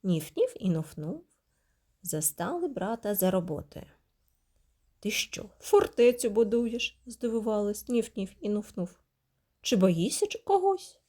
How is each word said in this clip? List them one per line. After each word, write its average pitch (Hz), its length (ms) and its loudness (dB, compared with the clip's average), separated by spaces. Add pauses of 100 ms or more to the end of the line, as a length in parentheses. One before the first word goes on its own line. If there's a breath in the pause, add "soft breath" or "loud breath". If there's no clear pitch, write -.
Ніф-Ніф 190 520 -2
і 196 140 -2
Нуф-Нуф 160 500 -4 (800)
застали 185 640 -4
брата 214 460 -4
за 190 160 2
роботою. 175 560 -4 (1120)
«Ти 208 100 -4
що, - 340 -6 (160)
фортецю 247 720 4
будуєш?» — 233 760 0
здивувались 220 840 -2
Ніф-Ніф 226 420 -2 (100)
і 208 100 -4
Нуф-Нуф. 208 380 -4 (720)
«Чи - 160 2
боїшся 185 500 4
ч-, 440 180 -10
когось?» 392 640 0